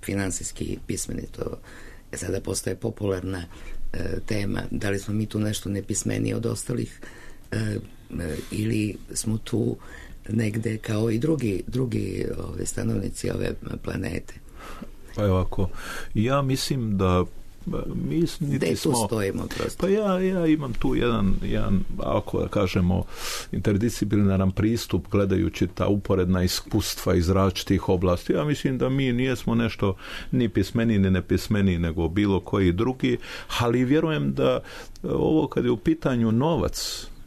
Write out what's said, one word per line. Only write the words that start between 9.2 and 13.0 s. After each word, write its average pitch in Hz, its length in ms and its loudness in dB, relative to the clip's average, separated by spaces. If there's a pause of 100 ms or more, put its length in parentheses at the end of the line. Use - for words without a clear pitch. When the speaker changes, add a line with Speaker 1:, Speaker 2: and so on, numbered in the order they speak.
Speaker 1:
tu 117 380 -2 (540)
negde 110 480 0
kao 110 340 0
i 113 80 0
drugi, 123 480 0
drugi, 107 580 -2 (120)
ove, 87 280 -6
stanovnici 101 640 -2